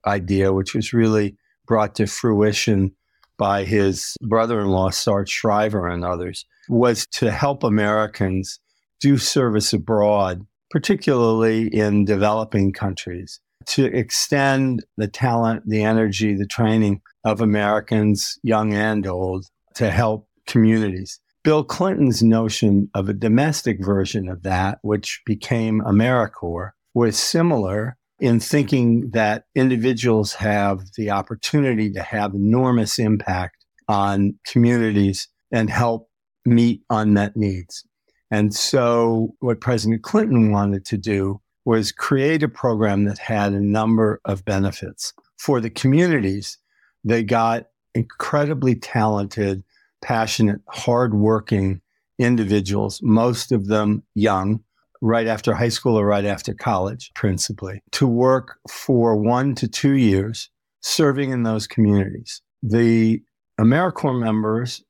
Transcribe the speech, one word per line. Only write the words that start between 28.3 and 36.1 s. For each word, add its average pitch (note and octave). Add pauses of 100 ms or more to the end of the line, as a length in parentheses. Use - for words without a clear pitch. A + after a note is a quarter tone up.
thinking A#2+
that A2 (100)
individuals A#2+
have G2+ (160)
the G#2
opportunity A2
to F#2+
have G#2
enormous A2+
impact G2+ (220)
on G2+
communities A2 (240)
and A2
help A#2 (380)